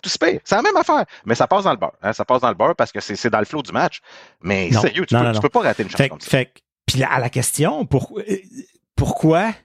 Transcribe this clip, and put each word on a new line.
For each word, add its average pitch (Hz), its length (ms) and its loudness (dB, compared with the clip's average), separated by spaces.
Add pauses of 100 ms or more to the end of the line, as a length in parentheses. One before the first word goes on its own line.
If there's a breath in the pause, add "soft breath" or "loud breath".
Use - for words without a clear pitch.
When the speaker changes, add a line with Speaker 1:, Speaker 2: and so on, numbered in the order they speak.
Speaker 1:
tout 185 80 -10
se - 80 -6
pire. 330 260 2
C'est - 120 0
la 220 40 2
même 392 160 2
affaire, 302 300 2 (180 loud breath)
mais - 100 2
ça 123 120 2
passe 196 180 2
dans 180 60 2
le 127 80 0
beurre, 90 240 -4
hein, 104 100 -2
ça 107 140 -4
passe 123 160 2
dans 120 80 2
le 101 60 -2
beurre 135 200 2
parce 117 160 0
que 104 80 -6
c'est, 101 160 -8
c'est 117 140 -2
dans 107 80 2
le 107 80 0
flow 151 160 -8
du 117 100 -12
match. 139 300 -2 (400 loud breath)
Mais 95 280 0
Speaker 2:
Non. 110 120 4
Speaker 1:
sérieux, 165 240 0
tu - 80 0
Speaker 2:
Non, 120 60 4
Speaker 1:
peux, 123 80 2
Speaker 2:
non, 117 40 0
Speaker 1:
tu 110 40 0
Speaker 2:
non. 107 40 0
Speaker 1:
peux 143 80 2
pas 240 120 2
rater 120 240 0
une 92 40 -8
chance - 80 -12
Speaker 2:
Fait, 139 140 2
Speaker 1:
comme 76 100 -16
ça. - 80 -16
Speaker 2:
fait, 127 240 0 (320)
puis 131 180 -2
à 131 180 0
la 120 100 -2
question, 151 560 -2
pour-, - 320 -2
euh, 202 180 -6 (580)
pourquoi ? 170 580 2 (120)